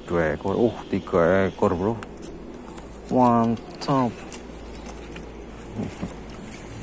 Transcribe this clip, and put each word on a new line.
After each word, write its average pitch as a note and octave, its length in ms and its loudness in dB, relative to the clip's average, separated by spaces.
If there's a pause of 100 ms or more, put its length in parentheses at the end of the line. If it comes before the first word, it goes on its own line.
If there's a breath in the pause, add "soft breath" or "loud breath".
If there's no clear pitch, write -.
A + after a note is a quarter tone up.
Dua D#2+ 320 2
ekor, F#2+ 240 0
uh, A2 180 4 (140)
tiga F#2 560 6
ekor, F#2 320 2
bro. G#2+ 160 2 (1120)
Mantap. A#2+ 1040 4 (2750)